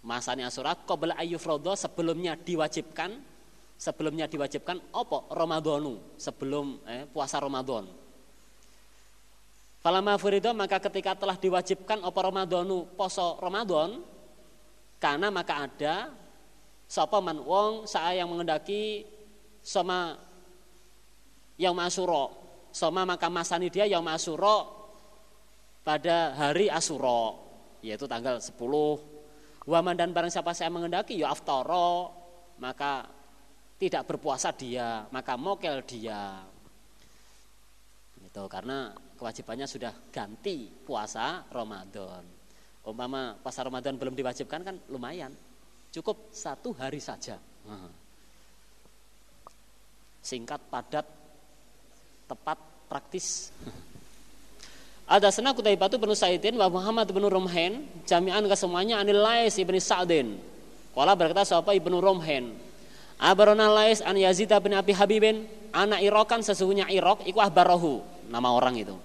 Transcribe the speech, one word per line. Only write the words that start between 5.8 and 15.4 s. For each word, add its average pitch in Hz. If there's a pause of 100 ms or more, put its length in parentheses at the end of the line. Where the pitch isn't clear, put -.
sebelum, 139
eh, 123
puasa 143
Ramadan. 131 (1900)
Falamma 190
furida 202
maka 196
ketika 190
telah 190
diwajibkan 185
apa 180
Ramadhanu, 185 (160)
poso 185
Ramadan, 190 (960)
karena 160
maka 165